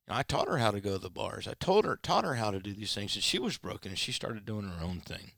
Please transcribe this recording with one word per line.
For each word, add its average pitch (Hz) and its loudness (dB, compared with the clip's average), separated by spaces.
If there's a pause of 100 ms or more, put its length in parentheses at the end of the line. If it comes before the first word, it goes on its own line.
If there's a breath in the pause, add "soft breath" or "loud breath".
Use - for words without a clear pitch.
I 123 0
taught - 2
her 180 4
how 117 6
to 101 0
go 98 0
to 95 0
the 95 -8
bars. 98 -4
I 110 -6
told 196 6
her, - 0
taught 196 4
her 135 0
how 110 2
to 98 0
do 101 -6
these 101 -4
things, 101 -2
and 101 -2
she - 4
was 226 -2
broken, 95 -6
and 95 -4
she - -2
started 110 -4
doing 107 -2
her 85 -4
own 87 -2
thing - -10